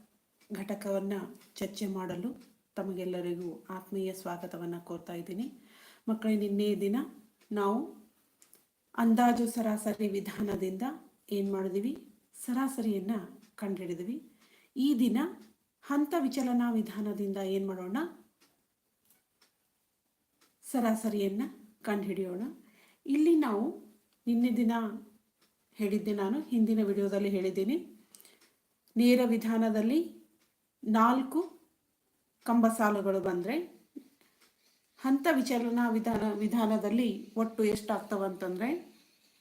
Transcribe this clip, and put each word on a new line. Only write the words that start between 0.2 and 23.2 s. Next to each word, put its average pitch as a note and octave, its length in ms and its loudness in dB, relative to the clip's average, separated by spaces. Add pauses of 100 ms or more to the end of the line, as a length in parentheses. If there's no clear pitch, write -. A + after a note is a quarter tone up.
ಘಟಕವನ್ನ G3 600 -4 (420)
ಚರ್ಚೆ G3 320 -6
ಮಾಡಲು F#3+ 680 -6 (220)
ತಮಗೆಲ್ಲರಿಗೂ F3+ 960 -6
ಆತ್ಮೀಯ F#3+ 440 -6
ಸ್ವಾಗತವನ್ನ F3 640 -8
ಕೋರ್ತಾ E3+ 360 -10
ಇದ್ದೀನಿ. F#3 400 -8 (560)
ಮಕ್ಕಳೇ, A3 260 2
ನಿನ್ನೆ G3+ 400 2
ದಿನ G3 200 0 (560)
ನಾವು G#3 440 0 (1000)
ಅಂದಾಜು A#3 500 6
ಸರಾಸರಿ G#3+ 600 -2
ವಿಧಾನದಿಂದ G3 720 -4 (500)
ಏನ್ G3 220 0
ಮಾಡಿದ್ವಿ? G3 540 -4 (380)
ಸರಾಸರಿಯನ್ನ A3 680 -2 (440)
ಕಂಡುಹಿಡಿದ್ವಿ. F#3 760 -6 (440)
ಈ C4+ 240 4
ದಿನ A3+ 180 4 (640)
ಹಂತ D4 380 0
ವಿಚಲನ B3 420 0 (100)
ವಿಧಾನದಿಂದ G#3 680 -2
ಏನ್ G3 300 -2
ಮಾಡೋಣ? F#3 300 -6 (2750)
ಸರಾಸರಿಯನ್ನ A3 720 0 (400)
ಕಂಡುಹಿಡಿಯೋಣ. F#3+ 600 -2 (640)
ಇಲ್ಲಿ D#4 300 4